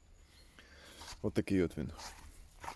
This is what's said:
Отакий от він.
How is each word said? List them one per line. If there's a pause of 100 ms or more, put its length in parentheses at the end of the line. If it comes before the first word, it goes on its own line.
(1200)
Отакий
от
він. (840)